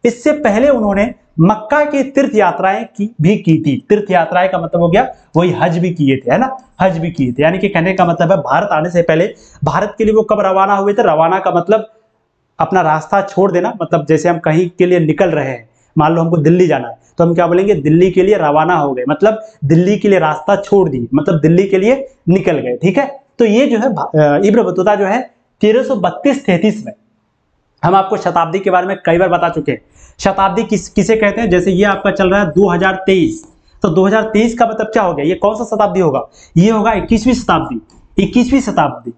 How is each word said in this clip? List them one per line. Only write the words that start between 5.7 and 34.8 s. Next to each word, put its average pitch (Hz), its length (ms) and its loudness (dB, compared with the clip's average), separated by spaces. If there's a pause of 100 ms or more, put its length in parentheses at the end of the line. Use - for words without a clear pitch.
भी 175 120 0
किए 135 260 0
थे, 127 160 -6
है 165 60 2
ना, 262 180 -4 (240)
हज 180 180 2
भी 165 120 -4
किए 131 220 -2
थे। 139 100 -2
यानी 170 160 0
कि 196 100 -2
कहने 180 240 0
का 185 120 0
मतलब 170 280 0
है 190 60 2
भारत 139 340 -2
आने 160 180 -2
से 170 120 0
पहले, 165 300 0 (320)
भारत 165 340 -2
के 226 60 0
लिए 214 100 2
वो 214 80 4
कब 214 180 0
रवाना 190 360 2
हुए 202 160 0
थे? 202 100 0
रवाना 165 360 2
का 190 120 -2
मतलब 175 380 0 (680)
अपना - 220 0
रास्ता 156 420 0
छोड़ 190 300 0
देना, 180 200 -2 (100)
मतलब 160 240 -2
जैसे 160 220 0
हम 170 100 0
कहीं 165 400 0
के 180 80 4
लिए 180 140 2
निकल 160 300 0
रहे 147 180 -4
हैं, 120 200 -12 (280)
मान 156 160 2
लो 170 80 0
हमको 165 160 0
दिल्ली 170 300 4
जाना 131 220 -2
है, - 80 -16 (220)
तो 175 60 2
हम 170 100 2
क्या 175 120 2
बोलेंगे? 190 280 0
दिल्ली 160 360 2
के 185 120 0
लिए 202 160 2
रवाना 160 360 0
हो 143 200 -2
गए, 123 140 -6
मतलब 208 320 0 (240)
दिल्ली 175 340 2
के 214 100 0
लिए 196 100 4
रास्ता 160 380 0
छोड़ 196 320 0
दिए, 123 260 -6
मतलब 175 260 0
दिल्ली 170 280 2
के 190 100 0
लिए 247 280 0 (220)
निकल 170 300 0
गए, 123 180 -4
ठीक 180 220 0
है। 277 80 0 (320)
तो 240 60 4
ये 226 220 2
जो 226 120 0
है 220 160 -2
भा-, - 220 -6
अ, 147 280 4
इब्न 214 180 4
बतूता 185 320 0
जो 202 100 -2
है 202 160 -2 (420)
तेरह 220 200 4
सौ 262 140 -4
बत्तीस 208 500 -2
तैंतीस 190 400 0
में, 110 60 -14 (880)
हम 175 120 2
आपको 196 220 0
शताब्दी 170 420 -2
के 190 120 -2
बारे 180 160 2
में 190 100 -4 (100)
कई 170 120 2
बार 185 100 2
बता 175 200 0
चुके 151 240 -4
हैं। - 80 -8 (380)
शताब्दी 190 440 0
किस, - 260 -4
किसे 214 280 0
कहते 208 240 0
हैं? 226 100 -2
जैसे 180 200 2
ये 185 140 2
आपका 196 260 0
चल 185 200 0
रहा 196 100 2
है 202 60 0
दो 185 240 2
हज़ार 190 360 0
तेईस, 190 380 0 (380)
तो 208 60 0
दो 185 180 2
हज़ार 220 160 2
तेईस 220 320 0
का 233 120 2
मतलब 220 200 -4